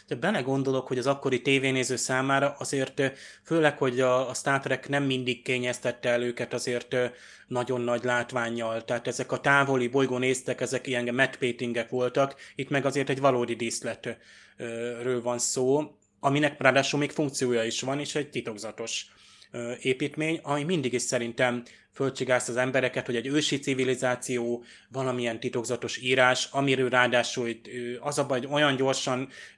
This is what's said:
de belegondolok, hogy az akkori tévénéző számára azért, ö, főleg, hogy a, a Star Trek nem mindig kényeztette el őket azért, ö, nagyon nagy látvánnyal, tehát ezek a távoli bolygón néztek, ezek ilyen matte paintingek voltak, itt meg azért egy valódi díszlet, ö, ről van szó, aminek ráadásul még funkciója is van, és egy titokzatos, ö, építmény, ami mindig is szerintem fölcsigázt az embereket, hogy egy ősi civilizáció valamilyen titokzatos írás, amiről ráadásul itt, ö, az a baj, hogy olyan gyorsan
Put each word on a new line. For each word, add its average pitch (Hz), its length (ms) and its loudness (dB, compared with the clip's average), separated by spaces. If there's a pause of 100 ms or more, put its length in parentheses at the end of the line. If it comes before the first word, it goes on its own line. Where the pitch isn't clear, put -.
de - 80 -6
belegondolok, 135 720 0
hogy 127 120 -2
az 123 80 0
akkori 139 360 0
tévénéző 131 540 2
számára 135 640 2
azért, 135 420 -4
ö, 135 60 4 (380)
főleg, 156 340 2
hogy 127 220 0
a, 127 280 4
a 127 60 -8
Star 139 260 0
Trek 131 280 -4
nem 139 140 2
mindig 127 400 -2
kényeztette 123 680 -2
el 120 140 2
őket 120 300 -4
azért, 120 420 -4
ö, 123 120 2 (400)
nagyon 123 340 -2
nagy 120 240 0
látvánnyal, 117 800 -2
tehát 120 220 -4
ezek 123 260 -4
a 123 80 -2
távoli 135 480 4
bolygón 127 320 2
néztek, 127 400 0
ezek 123 260 -2
ilyen 120 280 -2
matte 127 240 2
paintingek 120 500 -2
voltak, 127 460 0 (200)
itt 135 160 -6
meg 139 160 2
azért 139 220 0
egy 131 120 0
valódi 123 340 4
díszlet, 113 640 -6 (380)
ö, 120 460 -6
ről 123 200 0
van 123 160 -2
szó, 135 580 0 (240)
aminek 143 400 2
ráadásul 135 380 4
még 143 120 0
funkciója 127 540 0
is 117 160 -4
van, 139 200 -4
és 147 140 -8
egy 147 160 -4
titokzatos, 110 760 -8 (440)
ö, 120 300 -6
építmény, 147 640 0
ami 147 200 -2
mindig 147 300 0
is 123 100 0
szerintem 120 600 0 (300)
fölcsigázt 127 560 0
az 120 80 -4
embereket, 127 500 0
hogy 120 100 -2
egy 117 100 -4
ősi 147 320 0
civilizáció 123 1080 -2 (240)
valamilyen 123 520 -2
titokzatos 120 580 -4
írás, 127 520 4
amiről 135 380 2
ráadásul 123 600 4
itt, 113 180 -8
ö, 123 340 -8
az 143 180 -4
a 139 80 2
baj, 127 120 0
hogy 127 140 -6
olyan 147 240 4
gyorsan 131 520 0 (300)